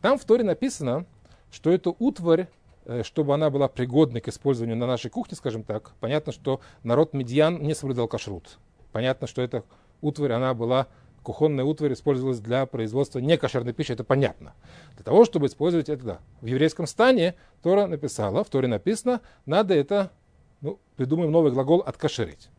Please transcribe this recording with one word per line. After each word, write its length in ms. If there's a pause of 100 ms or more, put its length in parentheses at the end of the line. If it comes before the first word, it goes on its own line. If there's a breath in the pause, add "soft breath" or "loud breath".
Там 180
в 60
Торе 180
написано, 600 (440 soft breath)
что 220
эту 260
утварь, 500 (360)
э, 200
чтобы 300
она 160
была 200
пригодной 500
к 80
использованию 480
на 100
нашей 240
кухне, 280
скажем 260
так, 380
понятно, 320
что 260 (240 loud breath)
народ 300
Медьян 500
не 100
соблюдал 360
кашрут. 500 (320)
Понятно, 360
что 140
эта 220 (380 soft breath)
утварь, 320
она 200
была, 340 (360 soft breath)
кухонная 400
утварь 300
использовалась 480
для 240
производства 540
некошерной 520
пищи, 220
это 100
понятно. 520 (420 loud breath)
Для 80
того, 180
чтобы 240
использовать 400
это, 180
да. 140 (220)
В 60
еврейском 380
стане 500 (280 soft breath)
Тора 240
написала, 560
в 60
Торе 180
написано, 540 (240 soft breath)
надо 280
это, 380 (480)
ну, 200 (180)
придумаем 340
новый 220
глагол 260
«откошерить». 800